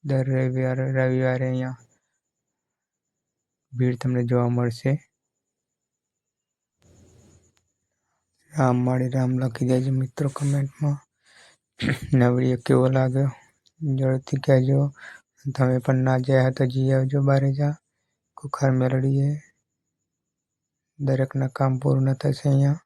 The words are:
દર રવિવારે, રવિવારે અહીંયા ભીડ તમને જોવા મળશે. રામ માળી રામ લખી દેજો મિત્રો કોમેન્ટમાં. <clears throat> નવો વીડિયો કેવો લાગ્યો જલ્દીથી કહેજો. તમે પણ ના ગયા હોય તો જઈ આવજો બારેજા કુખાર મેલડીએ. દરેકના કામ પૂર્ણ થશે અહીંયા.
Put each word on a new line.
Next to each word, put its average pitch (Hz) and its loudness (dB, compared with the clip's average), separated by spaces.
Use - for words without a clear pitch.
દર 135 -2
રવિવારે, 131 -2
રવિવારે 127 0
અહીંયા 127 -6
ભીડ 123 0
તમને 127 -2
જોવા 120 2
મળશે. 120 -2
રામ 131 2
માળી 127 -2
રામ 127 -2
લખી 127 -2
દેજો 127 0
મિત્રો 131 -4
કોમેન્ટમાં. 143 -4
<clears throat> - -4
નવો 123 6
વીડિયો 127 0
કેવો 127 4
લાગ્યો 131 0
જલ્દીથી 135 -2
કહેજો. 135 4
તમે 127 0
પણ 131 0
ના 131 2
ગયા 131 2
હોય 131 0
તો 139 0
જઈ 131 0
આવજો 131 2
બારેજા 139 2
કુખાર 139 -2
મેલડીએ. 131 0
દરેકના 135 -2
કામ 135 0
પૂર્ણ 135 0
થશે 139 -4
અહીંયા. 139 2